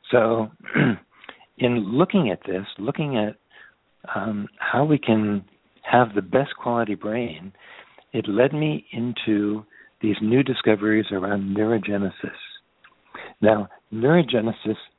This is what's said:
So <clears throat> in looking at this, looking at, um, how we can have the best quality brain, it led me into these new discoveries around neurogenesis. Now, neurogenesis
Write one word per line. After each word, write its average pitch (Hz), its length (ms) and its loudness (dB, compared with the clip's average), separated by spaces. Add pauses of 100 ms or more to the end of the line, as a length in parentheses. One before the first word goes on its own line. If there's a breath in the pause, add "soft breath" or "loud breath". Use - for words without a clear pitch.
(120)
So 113 360 2 (280)
<clears throat> - 840 -2
in 120 220 2
looking 127 520 2
at 82 140 -4
this, 95 200 -6 (120)
looking 135 400 -4
at, 107 180 -2 (800 soft breath)
um, 104 320 -6 (100)
how 135 280 -2
we 151 120 2
can 107 460 0 (400)
have 120 320 4
the 202 60 0
best 131 300 0 (100)
quality 117 340 -2
brain, 101 560 -8 (600 loud breath)
it 113 160 -4
led 123 240 2
me 151 400 -2
into 107 720 -2 (360 soft breath)
these 104 200 0
new 117 200 4
discoveries 107 680 2
around 98 440 -2
neurogenesis. 104 580 -2 (1300 loud breath)
Now, 104 260 4 (260 loud breath)
neurogenesis 117 840 2 (220)